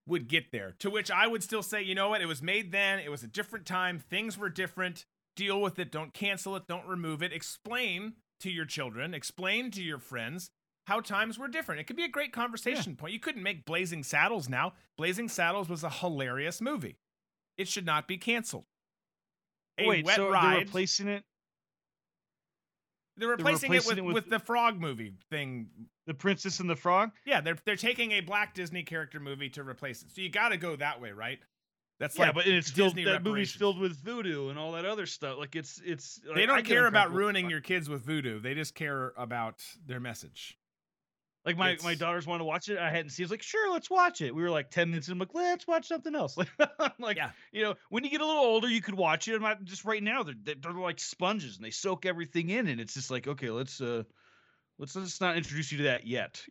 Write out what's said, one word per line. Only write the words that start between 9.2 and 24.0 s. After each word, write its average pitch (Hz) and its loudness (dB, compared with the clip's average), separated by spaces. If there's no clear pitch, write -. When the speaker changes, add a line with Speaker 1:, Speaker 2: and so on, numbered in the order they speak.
Speaker 1:
to 190 -8
your 156 -4
friends 127 -8
how 208 2
times 220 -2
were 269 -8
different." 240 -4
It 156 -10
could 240 -10
be 349 -2
a 339 -2
great 285 -4
conversation 233 -2
Speaker 2:
Yeah. 127 -14
Speaker 1:
point. 160 -6
You 226 -6
couldn't 220 -6
make 185 -4
Blazing 165 -2
Saddles 156 2
now. 135 0
Blazing 185 -2
Saddles 180 0
was 165 -6
a 165 -4
hilarious 143 -2
movie. 220 -4
It 190 -4
should 185 -4
not 151 2
be 185 -4
canceled. 226 -2
A 196 4
Speaker 2:
Wait, 170 6
Speaker 1:
wet 196 6
Speaker 2:
so 202 4
they're 196 4
Speaker 1:
ride. 160 8
Speaker 2:
replacing 190 0
it? 202 -4
Speaker 1:
They're 226 -2
Speaker 2:
They're 240 2
Speaker 1:
replacing 165 4
it 175 8
Speaker 2:
replacing - 4
Speaker 1:
with, 220 4
Speaker 2:
it 190 0